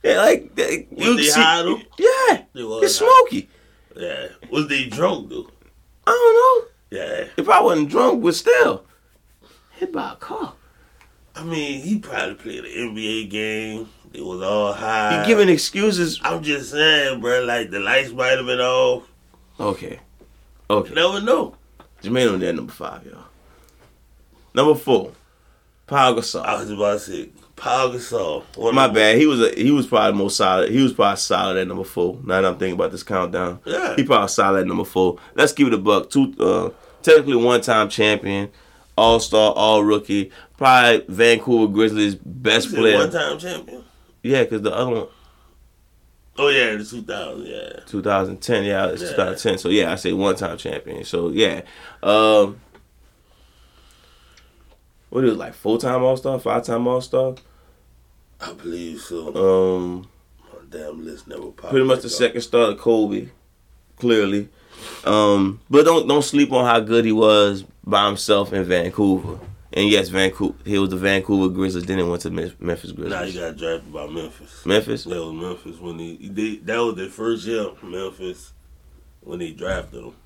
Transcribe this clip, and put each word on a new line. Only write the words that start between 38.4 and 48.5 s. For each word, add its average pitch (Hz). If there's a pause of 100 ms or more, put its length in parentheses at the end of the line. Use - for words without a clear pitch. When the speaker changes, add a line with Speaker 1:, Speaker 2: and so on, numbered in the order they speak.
Speaker 1:
all-star, 110
all-rookie, 104 (280)
probably 123
Vancouver 113
Grizzlies' 104
best 110
Speaker 2:
You -
said 165
Speaker 1:
player. 107
Speaker 2:
one-time 101
champion? 156 (400)
Speaker 1:
Yeah, 131
'cause 110
the 104
other 123
one. 113 (1300)
Speaker 2:
Oh, 139
yeah, 120
the 104
two 110
thousand, 92
yeah. 64
Speaker 1:
Two 101
thousand 95
ten, 107